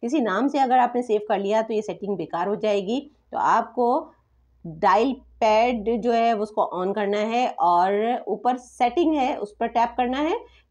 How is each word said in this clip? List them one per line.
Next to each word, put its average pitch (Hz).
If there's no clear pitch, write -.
किसी 254
नाम 220
से 285
अगर 254
आपने 240
सेव 214
कर 202
लिया 202
तो 220
ये 214
सेटिंग 196
बेकार 170
हो 208
जाएगी। 208
तो -
आपको 240
डायल 190
पैड 220
जो 226
है 233
उसको 214
on 185
करना 208
है 240
और 196
ऊपर 240
सेटिंग 302
है 269
उस -
पर 233
टैप 240
करना 254
है। 339